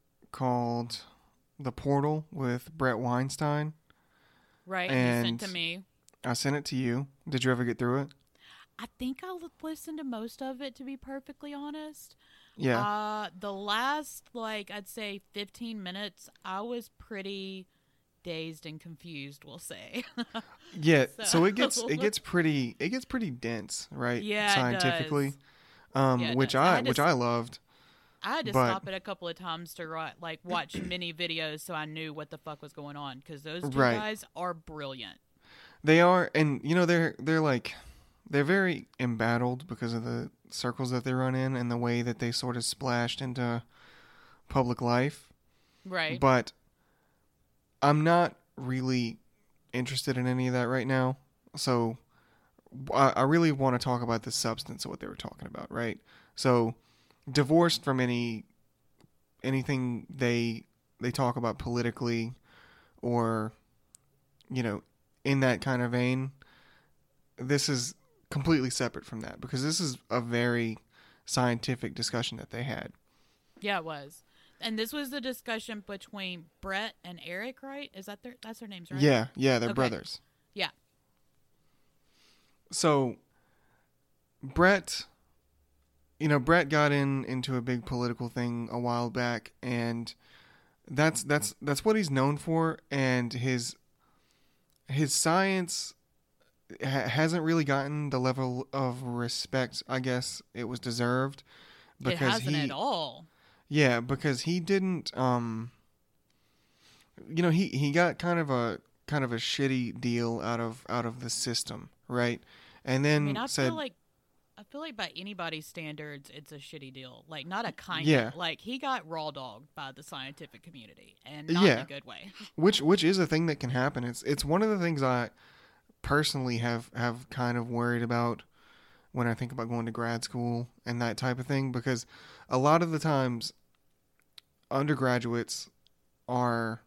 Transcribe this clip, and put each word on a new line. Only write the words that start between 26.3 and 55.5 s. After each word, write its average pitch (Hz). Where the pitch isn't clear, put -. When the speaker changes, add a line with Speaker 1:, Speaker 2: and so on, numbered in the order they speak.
Speaker 2:
it 120
Speaker 1:
which 131
Speaker 2:
does. 135
I -
Speaker 1:
I, 175
Speaker 2:
had 123
to 127
Speaker 1:
which 127
Speaker 2:
s-, 147
Speaker 1:
I -
loved. 120
Speaker 2:
I 190
had 311
to 208
Speaker 1:
But 127
Speaker 2:
stop 190
it 190
a 190
couple 185
of 170
times 170
to 165
ri-, 160
like, 160
watch 175
<clears throat> -
mini 175
videos 160
so 175
I 156
knew 156
what 151
the 156
fuck 151
was 147
going 143
on, 139
'cause 147
those 160
two 151
Speaker 1:
Right. 127
Speaker 2:
guys 214
are 175
brilliant. 139
Speaker 1:
They 156
are, 180
and, 151
you 156
know, 180
they're, 165
they're, 160
like, 135
they're 143
very 180
embattled 120
because 117
of 117
the 120
circles 123
that 123
they 127
run 131
in 131
and 120
the 120
way 120
that 117
they 120
sort 120
of 120
splashed 120
into 120
public 123
life. 123
Speaker 2:
Right. 160
Speaker 1:
But 127
I'm 147
not 170
really 127
interested 127
in 127
any 127
of 123
that 123
right 127
now. 131
So 120
I, 135
I 123
really 160
wanna 135
talk 123
about 117
the 131
substance -
of -
what -
they -
were -
talking -
about, -